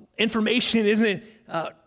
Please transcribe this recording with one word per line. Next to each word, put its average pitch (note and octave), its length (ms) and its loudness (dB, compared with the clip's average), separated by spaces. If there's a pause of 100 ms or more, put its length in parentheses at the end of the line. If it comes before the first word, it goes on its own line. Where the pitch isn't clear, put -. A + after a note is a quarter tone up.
(180)
information A3 680 0
isn't, G#3+ 380 0 (240)
uh, D#3+ 220 -6 (160)